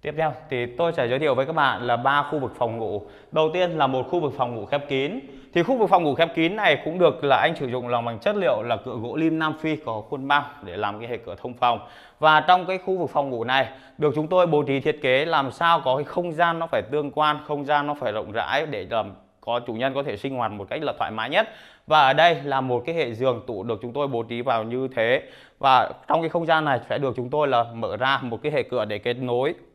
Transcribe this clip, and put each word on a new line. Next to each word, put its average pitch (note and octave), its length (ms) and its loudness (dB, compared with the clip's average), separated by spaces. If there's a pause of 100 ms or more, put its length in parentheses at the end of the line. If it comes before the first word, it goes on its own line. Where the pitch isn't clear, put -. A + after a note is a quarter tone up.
Tiếp D3+ 140 -6
theo D#3 160 0 (180)
thì A#2+ 160 -2
tôi E3+ 260 -2
sẽ B2+ 160 0
giới C3 100 0
thiệu D3 160 2
với C3 120 2
các D#3+ 60 -6
bạn C3 300 2
là A#2+ 140 0
ba C3+ 260 2
khu D3 160 -4
vực B2+ 200 -4
phòng A#2 200 -2
ngủ. G2+ 240 -4 (300)
Đầu D#3 200 2
tiên F3+ 180 0
là D#3 160 2
một C3 240 0
khu F3 100 0
vực C#3+ 160 -2
phòng A#2+ 180 -2
ngủ G#2 120 -8
khép C#3+ 220 -4
kín. C#3+ 320 -2 (340)
Thì E3+ 80 4
khu B3+ 140 2
vực G#3 140 4
phòng F3+ 140 6
ngủ C#3+ 100 2
khép E3 200 2
kín E3 220 2
này F3+ 280 4
cũng E3 140 -6
được E3+ 260 4
là C3+ 120 6
anh D#3 200 4
sử D3 100 -6
dụng A#2+ 220 -4
làm A#2+ 160 0
bằng A#2 140 -6
chất G#3 180 0
liệu D3 260 2
là A#2 140 0
cửa A2+ 260 -8
gỗ A#2 140 -6
lim D#3+ 220 2
Nam D#3 220 -2
Phi D#3 160 -2
có A2+ 340 -6
khuôn C3+ 180 -8
bao C#3+ 160 4 (180)
để F2+ 140 -10
làm G#2 220 -4
cái A#2 100 -10
hệ A#2+ 80 -6
cửa - 260 -10
thông B2+ 120 -10
phòng. A#2+ 240 2 (400)
Và D#3 220 6
trong F3 260 4
cái F#3 120 -2
khu F#3+ 200 -2
vực D#3+ 120 -2
phòng C#3+ 200 0
ngủ A#2 140 -4
này B2+ 240 2 (300)
được D3 160 2
chúng D#3 140 -2
tôi F3+ 180 6
bố D3 160 4
trí C#3 180 0
thiết D3+ 220 -2
kế C3+ 220 4
làm D3 260 0
sao E3+ 340 2
có C3 120 2
cái D3 80 -2
không F3 280 -4
gian E3 260 2
nó E3 80 -4
phải A#2+ 160 0
tương C#3 280 -4
quan, D3+ 360 2
không D3 180 -4
gian D3 220 2
nó D3 80 -2
phải B2 180 -4
rộng G#2 200 -6
rãi A2+ 340 -2
để G#2 240 -8
làm G#2 240 -4 (260)
có A#2+ 260 -2
chủ A#2+ 60 -8
nhân B2+ 220 -2
có C#3 80 -4
thể B2+ 140 -6
sinh C3+ 180 -6
hoạt A#2 180 -2
một G2 180 -10
cách D#3 120 -6
là C3+ 160 -4
thoải G2+ 120 -4
mái A2 200 -6
nhất. G#3 180 0 (380)
Và D3+ 140 4
ở C3+ 120 6
đây D#3+ 320 6
là C3+ 160 0
một B2 260 -2
cái E3 80 -4
hệ C#3 180 -2
giường A#2+ 340 0
tủ G#2 160 -6
được A2 200 -4
chúng A#2+ 100 -10
tôi C#3 160 -2
bố A#2+ 140 -4
trí A#2 200 -8
vào A#2 220 0
như B2+ 320 -4
thế. A#2+ 260 2 (360)
Và C3 320 4 (180)
trong E3 120 2
cái D#3+ 80 -2
không E3+ 180 -2
gian D#3 180 2
này C3+ 160 2 (100)
sẽ - 80 -2
được C3+ 180 -2
chúng B2 140 -6
tôi D3 180 0
là A#2+ 160 2 (100)
mở A2 220 -6
ra C3 260 2
một A#2 200 -8
cái D3 100 -4
hệ C3+ 100 0
cửa A2+ 220 -2
để G#2+ 140 -6
kết A#2+ 160 -4
nối B2+ 400 -2 (200)